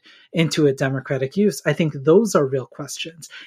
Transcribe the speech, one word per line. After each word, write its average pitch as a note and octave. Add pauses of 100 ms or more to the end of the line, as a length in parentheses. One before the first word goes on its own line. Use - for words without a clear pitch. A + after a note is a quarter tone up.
(320)
into D#3+
a C#3
democratic C3+
use. G3+
I D#3+
think D#3
those E3
are D3
real B2+
questions. D#3+ (200)